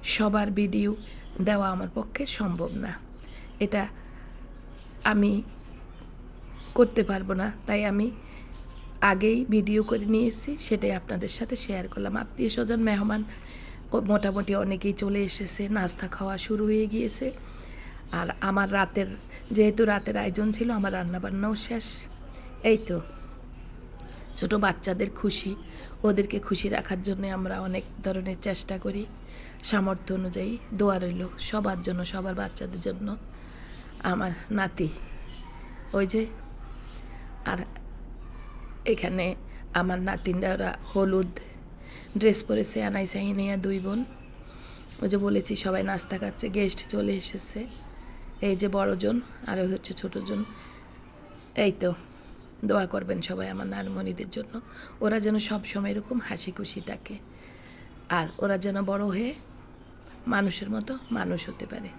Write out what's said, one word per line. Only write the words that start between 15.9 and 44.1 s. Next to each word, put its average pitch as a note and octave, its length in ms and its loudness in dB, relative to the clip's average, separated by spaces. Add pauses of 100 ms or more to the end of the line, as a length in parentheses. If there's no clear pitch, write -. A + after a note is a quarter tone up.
খাওয়া F#3+ 220 -2
শুরু G#3+ 280 0
হয়ে G#3+ 280 6
গিয়েছে। A#3 340 0 (920)
আর E3+ 80 0 (220)
আমার G3 280 4
রাতের, F#3+ 320 2 (460)
যেহেতু G#3+ 300 8
রাতের G#3 320 2
আয়োজন G#3 380 2
ছিল, A#3 120 0 (120)
আমার G3 140 2
রান্নাবান্নাও F#3+ 600 0 (120)
শেষ। A3+ 200 -2 (840)
এই G#3+ 160 8
তো, F3 100 2 (1400)
ছোট E3+ 200 0
বাচ্চাদের G3 540 2 (100)
খুশি, G3 320 0 (520)
ওদেরকে G3+ 340 6 (100)
খুশি G3+ 220 0
রাখার F#3+ 380 0
জন্য F#3+ 160 -2 (140)
আমরা F#3 180 -2 (120)
অনেক F#3 180 -2 (180)
ধরনের F#3 420 0
চেষ্টা F#2+ 300 -2 (100)
করি, G2+ 180 -2 (680)
সামর্থ্য F#3+ 500 4
অনুযায়ী। F#3 320 -2 (280)
দোয়া G3 200 6
রইল F3+ 220 0 (280)
সবার G3+ 360 0
জন্য, F3+ 200 0
সবার F#3 300 -2
বাচ্চাদের F3+ 500 -4
জন্য। F#3 220 -2 (1040)
আমার F3+ 200 2 (260)
নাতি F#3 320 2 (1040)
ওই G3 200 4
যে, A3 80 4 (1300)
আর F3+ 80 0 (1300)
এখানে F3+ 320 2 (540)
আমার F3+ 280 2
নাতিনরা F#3+ 460 0
ওরা F#3+ 180 0 (200)
হলুদ F#3+ 400 4 (880)
ড্রেস G#3+ 280 8
পরেছে, G#3+ 300 2 (120)
আনাইসা G3 380 0
হিনাইয়া G3 300 2
দুই G3 280 0
বোন। G#3 140 0 (1000)